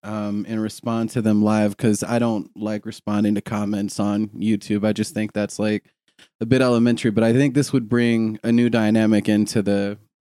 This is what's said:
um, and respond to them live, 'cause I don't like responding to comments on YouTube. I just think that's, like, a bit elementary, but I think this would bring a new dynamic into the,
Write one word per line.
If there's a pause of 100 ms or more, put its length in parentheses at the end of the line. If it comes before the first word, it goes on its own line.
um,
and
respond
to
them
live,
'cause
I
don't
like
responding
to
comments
on
YouTube.
I
just
think
that's,
like, (560)
a
bit
elementary,
but
I
think
this
would
bring
a
new
dynamic
into
the, (220)